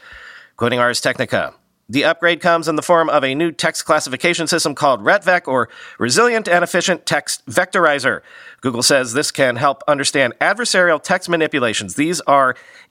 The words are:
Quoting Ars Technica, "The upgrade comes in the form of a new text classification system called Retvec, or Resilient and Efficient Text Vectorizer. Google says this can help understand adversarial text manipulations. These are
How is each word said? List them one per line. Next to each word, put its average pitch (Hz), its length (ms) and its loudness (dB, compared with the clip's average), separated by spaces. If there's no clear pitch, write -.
Quoting 120 240 0
Ars 120 200 0
Technica, 117 540 -2
"The 135 160 0
upgrade 165 360 0
comes 165 260 0
in 160 80 -2
the 147 80 -4
form 165 260 2
of 131 140 2
a 131 140 -2
new 165 160 -2
text - 320 -4
classification 156 640 -2
system 156 260 -2
called 127 300 0
Retvec, 180 420 2
or 127 220 -2
Resilient 214 480 0
and 175 160 2
Efficient 170 420 -2
Text - 400 -4
Vectorizer. 143 760 0
Google 123 220 -4
says 131 300 2
this 143 180 -2
can 127 260 0
help 139 300 0
understand 139 540 0
adversarial 180 640 0
text 185 260 -2
manipulations. 131 680 -2
These 160 280 -2
are 135 320 2